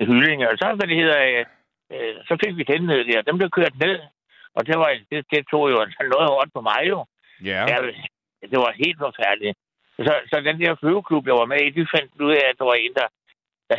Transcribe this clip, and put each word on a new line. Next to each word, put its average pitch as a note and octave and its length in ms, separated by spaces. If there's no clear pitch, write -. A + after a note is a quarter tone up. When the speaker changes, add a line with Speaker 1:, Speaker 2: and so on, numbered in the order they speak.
Speaker 1:
i A2+ 100
Hyllinge. C3 400
Og A2 80
så, F#3+ 80
hvad G3 140
det E3 120
hedder, D#3 180
øh, A#2+ 140
øh, A#2 200
så - 40
fik G3 120
vi E3 60
den D#3+ 180
ned C3 140
der. A#2 240
Den E3 100
blev F#3 120
kørt D#3+ 240
ned, F#3 120
og A2+ 100
det D#3+ 120
var, D#3+ 120
det, D3+ 220
det D3 180
tog D3 200
jo A#2+ 140
altså F#2+ 160
noget D3+ 180
hårdt C#3 220
på C3 60
mig A2+ 200
jo. F#3+ 60
Speaker 2:
Ja. F#2+ 180
Speaker 1:
Ja, B2 40
det C3 120
var A#2 80
helt E3 220
forfærdeligt. G#2 520
Så, D3+ 60
så D#3 60
den D#3+ 120
der E3+ 200
flyveklub, D#3 460
jeg C3 80
var A#2 180
med C#3+ 80
i, C#3+ 100
de D#3+ 240
fandt D3 320
ud D3 60
af, D3 180
at B2+ 80
der C3+ 60
var B2 100
en, A#2+ 260
der, A#2 80
der A#2 80